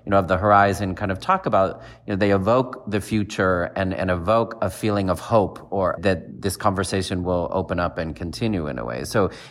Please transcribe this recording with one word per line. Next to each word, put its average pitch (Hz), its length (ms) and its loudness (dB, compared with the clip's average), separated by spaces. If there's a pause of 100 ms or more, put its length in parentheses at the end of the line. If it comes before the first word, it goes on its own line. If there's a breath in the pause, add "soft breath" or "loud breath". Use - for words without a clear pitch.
you - 60 -6
know, 98 80 6
of 95 80 2
the 92 120 2
horizon 101 580 4
kind 98 160 -2
of 92 80 -6
talk 190 260 0
about, 98 360 0 (220 loud breath)
you 104 100 -4
know, - 20 0
they 101 160 4
evoke 113 580 2
the 101 100 0
future 95 760 0
and, 95 180 0
and 92 160 -2
evoke 101 500 2
a 95 100 -2
feeling 101 380 0
of 87 120 0
hope - 500 0
or 92 300 0
that 87 420 -2
this 98 140 -2
conversation 95 680 -2
will 87 300 0
open 90 260 -2
up 87 200 -2
and 80 180 -6
continue 90 500 -4
in 65 120 -6
a 57 60 -8
way. 60 200 -6
So 98 260 0 (200 loud breath)